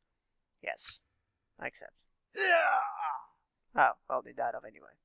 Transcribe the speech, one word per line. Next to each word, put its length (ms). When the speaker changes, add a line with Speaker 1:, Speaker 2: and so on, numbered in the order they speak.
Speaker 1:
Yes, 400
I 80
accept. 380
Speaker 2:
Yeah! 440
Speaker 1:
Oh, 160
well, 120
they 120
died 220
off 120
anyway. 260